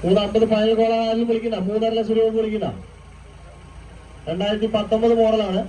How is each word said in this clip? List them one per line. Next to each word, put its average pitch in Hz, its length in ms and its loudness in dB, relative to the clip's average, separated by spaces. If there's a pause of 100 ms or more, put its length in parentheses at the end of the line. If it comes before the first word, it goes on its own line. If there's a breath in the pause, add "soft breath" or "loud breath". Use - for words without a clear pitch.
മൂന്ന് 190 180 4
അമ്പത് 208 280 -2
ഫൈനൽ 220 240 2
കോൾ 226 200 2
ആരും 226 340 0
വിളിക്കണ്ട. 226 280 -2
മൂന്നര 220 380 -2
ലക്ഷം 220 200 -2
രൂപ 220 200 2
വിളിക്കണ്ട. 214 300 -2 (1700)
രണ്ടായിരത്തി 202 360 -2
പത്തൊമ്പത് 220 480 2
മോഡലാണ്. 220 440 2 (120)